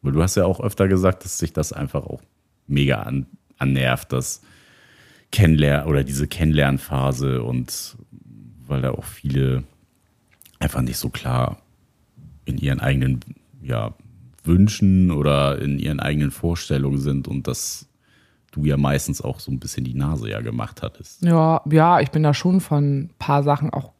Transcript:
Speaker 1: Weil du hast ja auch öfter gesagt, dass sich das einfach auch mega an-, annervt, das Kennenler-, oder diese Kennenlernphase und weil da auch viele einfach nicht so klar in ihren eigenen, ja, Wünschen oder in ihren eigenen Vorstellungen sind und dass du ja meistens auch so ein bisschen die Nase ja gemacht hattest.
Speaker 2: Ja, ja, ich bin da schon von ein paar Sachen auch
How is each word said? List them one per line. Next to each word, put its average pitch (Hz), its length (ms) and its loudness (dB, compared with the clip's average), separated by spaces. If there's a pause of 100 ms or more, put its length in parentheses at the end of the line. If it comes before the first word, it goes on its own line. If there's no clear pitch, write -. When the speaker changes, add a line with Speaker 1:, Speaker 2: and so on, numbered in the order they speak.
Speaker 1:
Weil 69 120 -2
du 76 80 2
hast 92 140 0
ja 95 100 4
auch 90 140 0
öfter 98 280 0
gesagt, 92 380 2
dass - 140 -10
sich 82 140 -4
das 78 200 -4
einfach - 320 -6
auch - 160 -12 (460)
mega 69 360 0
an-, 65 240 -6 (300)
annervt, 65 540 0
das 64 300 -4 (920)
Kennenler-, 76 560 4
oder 71 160 2
diese 69 240 -4
Kennenlernphase 69 1160 0
und 62 540 -8 (720)
weil 65 140 -2
da 65 100 0
auch - 120 -8
viele 65 600 -2 (960)
einfach 67 220 -2
nicht 62 160 -4
so 60 120 -6
klar - 480 -4 (880)
in - 120 -4
ihren 69 220 -2
eigenen, 65 400 0 (420)
ja, 57 320 -6 (500)
Wünschen 95 680 4
oder 71 480 2
in 69 200 -2
ihren 73 200 -2
eigenen 73 300 0
Vorstellungen 69 680 -2
sind 69 280 -2
und 67 200 -6
dass - 400 -8 (640)
du 76 120 -6
ja 71 140 2
meistens 69 440 0
auch 65 180 -6
so - 120 -10
ein 65 80 -4
bisschen - 240 -8
die 62 120 -6
Nase 69 340 -4
ja 52 100 -6
gemacht - 440 -8
hattest. - 400 -12
Speaker 2:
Ja, 160 460 4
ja, 160 300 6
ich 143 120 0
bin 156 120 0
da 147 100 4
schon 180 280 2
von 143 380 0
ein 156 100 -8 (100)
paar 143 240 2
Sachen 143 280 0
auch - 280 -8